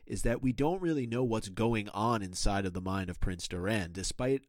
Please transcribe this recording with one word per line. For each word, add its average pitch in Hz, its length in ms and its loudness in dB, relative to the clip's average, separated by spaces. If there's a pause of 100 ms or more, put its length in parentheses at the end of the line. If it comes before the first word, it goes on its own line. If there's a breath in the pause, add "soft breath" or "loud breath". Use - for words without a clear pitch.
is 110 160 -4
that 120 200 2
we 127 100 2
don't 156 300 0
really 156 240 0
know 117 180 0
what's 110 240 0
going 110 400 2
on 110 340 2
inside 98 440 2
of 90 80 -4
the 92 60 -4
mind 95 300 -2
of 87 80 -8
Prince 90 300 -2
Doran, 90 440 0
despite 127 560 -2